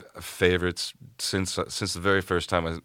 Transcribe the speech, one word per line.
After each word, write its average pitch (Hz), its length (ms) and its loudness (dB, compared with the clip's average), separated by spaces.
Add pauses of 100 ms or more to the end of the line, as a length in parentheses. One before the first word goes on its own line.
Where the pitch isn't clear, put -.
(200)
favorites 90 720 2 (260)
since, 95 400 -2
uh, 85 100 0
since - 260 -4
the 87 60 -8
very 98 200 4
first 87 300 -2
time 85 160 2
I 82 180 -4